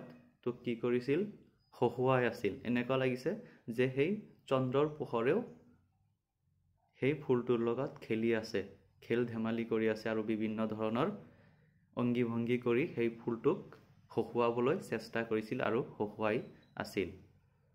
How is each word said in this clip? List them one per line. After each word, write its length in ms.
তোক 220
কি 100
কৰিছিল? 440
হহোৱাই 500
আছিল। 280
এনেকুৱা 340
লাগিছে 340
যে 160
সেই 160
চন্দ্ৰৰ 400
পোহৰেও 420
সেই 120
ফুলটোৰ 360
লগত 320
খেলি 320
আছে, 260
খেল 240
ধেমালি 400
কৰি 280
আছে 160
আৰু 140
বিভিন্ন 440
ধৰণৰ 420
অংগী 260
ভংগী 360
কৰি 240
সেই 140
ফুলটোক 400
হহোৱাবলৈ 640
চেষ্টা 320
কৰিছিল 380
আৰু 120
হহোৱাই 400
আছিল। 340